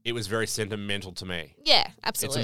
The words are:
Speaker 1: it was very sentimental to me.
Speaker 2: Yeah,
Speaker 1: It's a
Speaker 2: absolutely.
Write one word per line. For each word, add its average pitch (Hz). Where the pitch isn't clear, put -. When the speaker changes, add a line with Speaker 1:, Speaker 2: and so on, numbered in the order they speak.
Speaker 1:
it 120
was 113
very 110
sentimental 101
to 92
me. 85
Speaker 2:
Yeah, 269
Speaker 1:
It's -
a -
Speaker 2:
absolutely. -